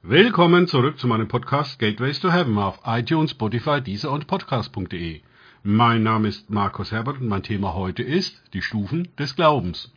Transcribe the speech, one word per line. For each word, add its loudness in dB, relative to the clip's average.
Willkommen 6
zurück 2
zu -4
meinem 2
Podcast -2
Gateways -2
to 0
Heaven 2
auf -2
iTunes, 0
Spotify, -2
Deezer -6
und -4
Podcast -4
punkt -8
de. -8
Mein 4
Name 2
ist -6
Markus -4
Herbert -6
und -4
mein -2
Thema -4
heute -4
ist -4
die -6
Stufen -4
des -6
Glaubens. 0